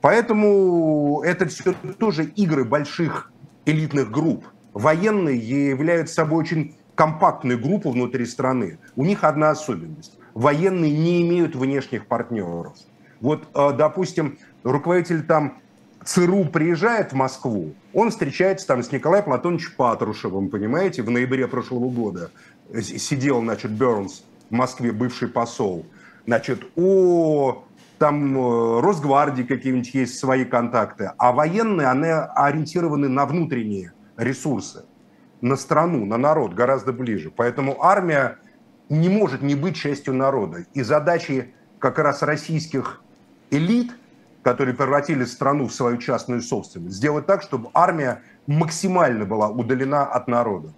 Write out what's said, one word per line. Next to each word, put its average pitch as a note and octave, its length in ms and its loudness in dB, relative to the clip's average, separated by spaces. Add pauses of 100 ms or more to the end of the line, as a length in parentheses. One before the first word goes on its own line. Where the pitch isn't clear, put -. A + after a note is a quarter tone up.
Поэтому F3 1200 2
это F3+ 220 0
всё F#3 280 -4 (240)
тоже D#3+ 260 0
игры D#3 400 0
больших C#3+ 680 -4 (340)
элитных C#3+ 460 0
групп. C#3 340 -2 (300)
Военные D#3+ 640 2
являются C#3+ 800 0
собой D#3+ 240 2
очень D#3 340 -4 (220)
компактную D#3 640 2
группу E3 320 0
внутри A#2+ 360 -2
страны. B2 520 -2 (180)
У C3 80 0
них F3 200 0
одна D3+ 260 4
особенность. E2+ 680 -6 (160)
Военные D3+ 580 2
не E3+ 300 2
имеют E3+ 340 0
внешних C3 500 -4
партнёров. F#2+ 680 -4 (480)
Вот, D3+ 220 -2 (100)
э, C#3+ 180 4
допустим, D3+ 640 0 (260)
руководитель E3 580 0
там D3+ 380 -2 (440)
цру F#3 400 2
приезжает E3+ 680 0
в C3 40 -4
Москву, A2+ 560 -2 (220)
он - 160 4
встречается F#3 560 -2
там B2+ 160 0
с B2 100 -6
Николаем D#3 320 2
Платоновичем D#3+ 540 -2
Патрушевым, G#2+ 720 -2
понимаете, B2+ 520 -2
в G#2+ 80 -4
ноябре B2+ 380 0
прошлого B2 400 -4
года. G#2 420 -4 (400)
С-, A2 280 -6
сидел, C3 420 0
значит, A2 300 -4
Бёрнс G#2+ 540 -2 (260)
в A2 40 -4
Москве, B2 380 -2
бывший A#2+ 360 -2
посол. G#2 580 -4 (400)
Значит, A#2+ 380 -2 (120)
у E3 800 4 (440)
там, D3 380 2
э, A#2 460 2
Росгвардии C#3+ 600 2
какие-нибудь B2+ 520 -2
есть B2+ 240 -2
свои C3 260 2
контакты. A2+ 720 -2
А B2 160 4
военные, E3 560 2
они C3 200 2
ориентированы D3 1000 0
на C3+ 160 2
внутренние A2+ 680 -4 (240)
ресурсы, B2 640 -4 (580)
на B2+ 160 2
страну, D#3 480 0
на G#2+ 140 -2
народ C#3 340 2
гораздо B2+ 400 0
ближе. A2 420 -4
Поэтому B2+ 480 -2
армия E3 540 2 (540)
не D#3 180 2
может F#3 340 2
не C#3+ 120 0
быть D#3 220 -2
частью C#3 380 -4
народа. C3+ 600 -2
И C#3 80 -2
задачи C#3+ 720 0 (240)
как C3 200 0
раз D3 240 2
российских D3+ 800 -4 (500)
элит, G#3+ 420 0 (500)
которые B2+ 340 2
превратили C#3 480 0
страну C#3 420 -2
в G#2+ 60 -6
свою A#2+ 240 0
частную A#2+ 460 -4
собственность, F#2+ 540 -8
сделать D3 300 0
так, G3 160 2
чтобы A#2 320 -8
армия D#3 480 2 (240)
максимально D#3+ 800 2
была G#2+ 240 0
удалена C3 560 0
от - 240 -4
народа. G#2+ 500 0